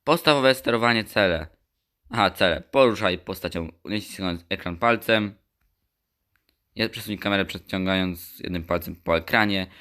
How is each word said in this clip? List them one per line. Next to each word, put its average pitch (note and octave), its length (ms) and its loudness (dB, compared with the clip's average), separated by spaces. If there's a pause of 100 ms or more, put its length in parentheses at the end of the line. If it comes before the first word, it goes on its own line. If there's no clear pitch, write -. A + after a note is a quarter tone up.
Podstawowe C#3+ 520 4
sterowanie, A#2 480 2
cele. F2 440 0 (640)
Aha, G#2+ 200 2
cele. F2+ 420 0
Poruszaj G#2+ 460 2
postacią, F2 540 -8 (140)
naciskając F#2 640 -6
ekran F2+ 280 -6
palcem. A2 580 0 (1400)
Ja A2 140 -2
przesuń G#2+ 280 -8
kamerę, G2 280 0
przeciągając F#2 920 -4
jednym F2+ 240 -6
palcem E2+ 320 -4
po E2 220 0
ekranie. G2+ 500 0 (140)